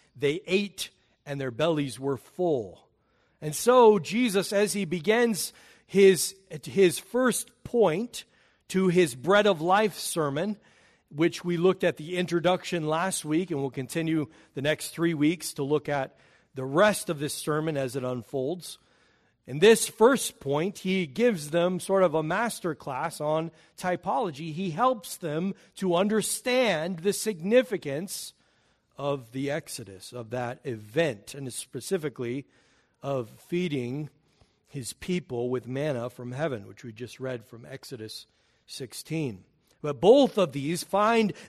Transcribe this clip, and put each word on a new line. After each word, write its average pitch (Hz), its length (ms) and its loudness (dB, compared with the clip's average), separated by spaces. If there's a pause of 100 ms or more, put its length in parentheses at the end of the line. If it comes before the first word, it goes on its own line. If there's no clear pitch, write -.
(160)
they 143 320 0
ate 196 420 -2 (360)
and 143 140 -8
their 131 120 -4
bellies 143 480 0
were 135 160 -2
full. 127 720 -4 (540)
And 151 120 -6
so 226 460 8
Jesus, 196 540 0
as 208 180 2
he 202 140 -2
begins 190 680 0 (340)
his, 190 480 6 (300)
his 170 340 4
first - 540 0 (140)
point 214 580 0 (460)
to 190 180 2
his 175 280 4
Bread 190 320 4
of 185 120 4
Life 185 400 2
sermon, 160 560 -2 (580)
which 160 300 0
we 175 140 0
looked 180 260 2
at 175 140 2
the 165 180 -10
introduction 175 720 0
last 170 380 -2
week, 165 260 0
and 143 80 -2
we'll 135 100 -2
continue 151 600 -4 (240)
the 135 80 -8
next 147 300 -2
three 170 220 0
weeks 156 420 0
to 147 80 -4
look 147 260 0
at 139 260 -4 (380)
the 131 120 -8
rest 185 440 2
of 160 80 -4
this 143 160 -4
sermon 156 440 -2
as 131 180 -4
it 131 80 -4
unfolds. 131 760 -6 (720)
In 131 120 -8
this 220 280 8
first - 540 2
point, 151 380 -2
he 185 280 0
gives 151 440 0
them 175 280 0
sort 190 240 2
of 160 100 4
a 160 80 2
master 180 540 -4
class 151 460 -8
on 156 300 0 (260)
typology. 175 760 -4
He 175 200 -4
helps 247 440 0
them 175 400 -4 (220)
to 180 180 2
understand 202 1040 0
the 190 140 0
significance 190 1200 -2 (640)
of 139 340 -6
the 135 180 -4
Exodus, 117 640 -10
of 117 200 -12
that 123 340 -6
event, 110 680 -4
and 135 200 -10
specifically 135 920 -6 (560)
of 135 280 -4 (180)
feeding 147 600 -4 (580)
his 131 240 -12
people 127 580 -4
with 127 160 -2
manna 127 440 -4
from 123 240 -12
heaven, 127 340 -4
which 101 160 -20
we 120 80 -12
just 113 300 -14
read 127 240 -8
from 117 200 -20
Exodus 113 600 -14 (400)
sixteen. 131 800 -8 (360)
But 139 200 -6
both 247 360 8
of 175 140 2
these 147 320 -4
find 214 480 2 (180)